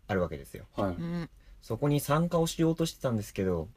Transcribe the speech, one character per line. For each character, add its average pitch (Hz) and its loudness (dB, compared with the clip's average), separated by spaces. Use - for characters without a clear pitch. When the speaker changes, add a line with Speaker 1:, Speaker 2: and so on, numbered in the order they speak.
Speaker 1:
あ 104 0
る 92 2
わ 85 0
け 80 -8
で 69 -10
す - -14
よ。 - -18
Speaker 2:
は 101 0
い。 90 -4
Speaker 3:
う 85 -8
ん。 85 -6
Speaker 1:
そ 113 -6
こ 147 2
に 147 4
参 160 2
加 170 2
を 165 2
し - -2
よ 165 6
う 165 -2
と 165 0
し 165 -2
て - -18
た 127 0
ん 113 2
で 104 0
す - -12
け 98 0
ど、 90 0